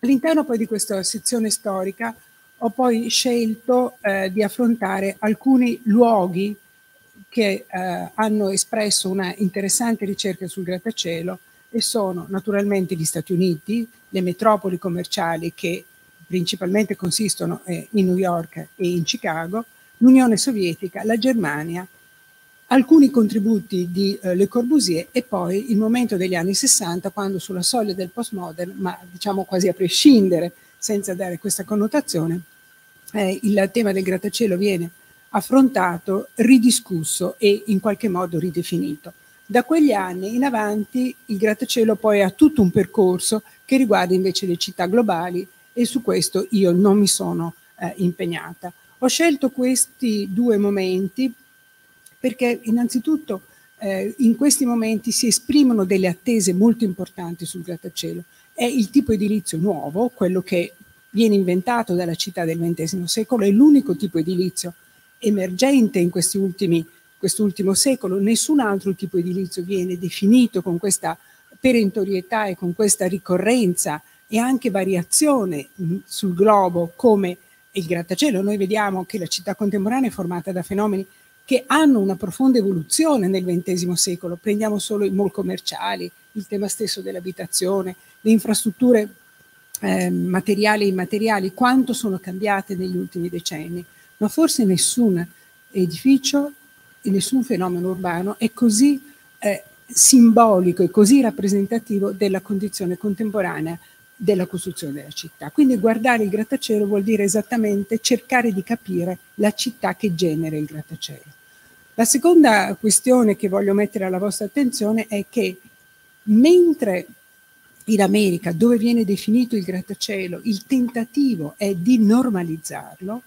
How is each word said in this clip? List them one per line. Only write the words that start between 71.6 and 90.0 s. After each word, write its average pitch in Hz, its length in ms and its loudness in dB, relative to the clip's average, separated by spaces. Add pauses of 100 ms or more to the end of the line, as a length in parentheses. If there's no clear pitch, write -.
e 190 80 -4
con 175 180 -4
questa 196 360 0
ricorrenza 180 920 0 (280)
e 214 100 -2
anche 247 320 0
variazione, 190 960 0 (160)
mm, 170 140 -4 (100)
sul 185 280 -4
globo 180 600 2
come 196 420 2 (360)
il 190 120 -6
grattacielo. 180 580 -2
Noi 208 140 0
vediamo 196 480 -2
che 214 140 -10
la 170 80 -6
città - 300 -6
contemporanea 214 520 -2
è 185 40 -6
formata 180 400 -6
da 180 100 -4
fenomeni 196 420 -2 (400)
che 254 220 -2
hanno 285 340 4
una 190 160 0
profonda 247 420 0
evoluzione 202 720 0
nel 185 160 -2
ventesimo 180 520 -2
secolo. 175 440 -6
Prendiamo 208 380 -2
solo 208 260 -4
i 196 60 0
mall 196 200 0
commerciali, 185 800 -6 (220)
il 208 140 -10
tema 202 220 -6
stesso 196 320 -6
dell'abitazione, 185 920 -6 (260)
le 214 100 2
infrastrutture, 220 800 2 (720)
eh, 185 300 -2